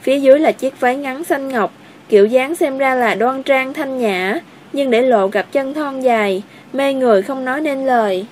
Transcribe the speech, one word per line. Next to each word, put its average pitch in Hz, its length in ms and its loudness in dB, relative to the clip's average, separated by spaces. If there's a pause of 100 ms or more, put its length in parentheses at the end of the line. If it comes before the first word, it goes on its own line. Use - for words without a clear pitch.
Phía 269 180 0
dưới 277 180 6
là 294 140 2
chiếc 254 280 -6
váy 254 160 0
ngắn 277 280 -8
xanh 277 240 -4
ngọc, 226 240 -2 (360)
kiểu 208 180 6
dáng 254 280 0
xem 277 240 -2
ra 262 160 0
là 240 200 0
đoan 254 280 -2
trang 262 300 0
thanh 269 260 -6
nhã, 202 420 -2 (320)
nhưng 277 180 -2
để 233 120 2
lộ 226 260 4
cặp 202 240 -4
chân 269 220 -4
thon 277 260 -6
dài, 214 420 0 (300)
mê 269 220 -2
người 233 280 2
không 262 220 -8
nói 254 160 -4
nên 277 260 -4
lời. 214 460 0